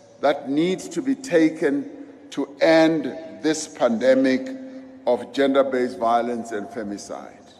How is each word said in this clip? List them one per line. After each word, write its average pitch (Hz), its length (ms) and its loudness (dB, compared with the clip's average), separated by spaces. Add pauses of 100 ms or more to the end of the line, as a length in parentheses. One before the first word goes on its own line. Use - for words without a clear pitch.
(220)
that 139 300 0
need 170 300 0
to - 200 -8
be 131 140 0
taken 156 720 0 (420)
to - 180 -6 (120)
end 160 440 4 (360)
this 151 280 -2
pandemic 131 800 2 (580)
of 120 260 0
gender-based 131 640 2
violence 120 540 0
and 101 180 -6
femicide. 95 680 -10 (220)